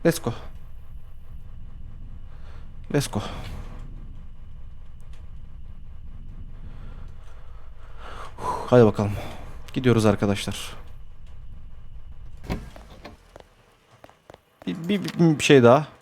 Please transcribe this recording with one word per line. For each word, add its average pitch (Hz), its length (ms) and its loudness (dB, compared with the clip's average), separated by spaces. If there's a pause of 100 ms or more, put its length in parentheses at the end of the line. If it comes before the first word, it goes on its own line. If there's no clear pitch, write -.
Let's 165 160 4
go. 120 100 -2 (2500)
Let's 143 160 2
go. 104 120 -2
Uh, - - -10
Hadi 123 180 10
bakalım. 104 280 4 (600)
Gidiyoruz 117 340 4
arkadaşlar. 101 680 2 (4000)
Bir, 175 220 -4
bir, 196 160 2
bir, 160 340 6
bir - 60 -2
şey 139 180 12
daha. 131 240 10 (140)